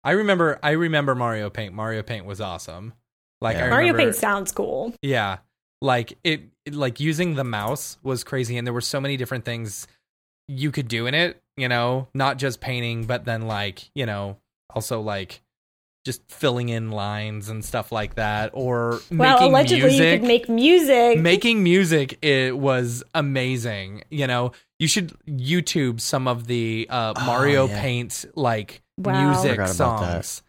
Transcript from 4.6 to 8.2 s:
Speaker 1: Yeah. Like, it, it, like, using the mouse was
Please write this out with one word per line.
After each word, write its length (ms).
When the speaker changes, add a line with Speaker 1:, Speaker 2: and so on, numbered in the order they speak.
Speaker 1:
Yeah. 360
Like, 440
it, 180
it, 100
like, 260
using 340
the 100
mouse 580
was 220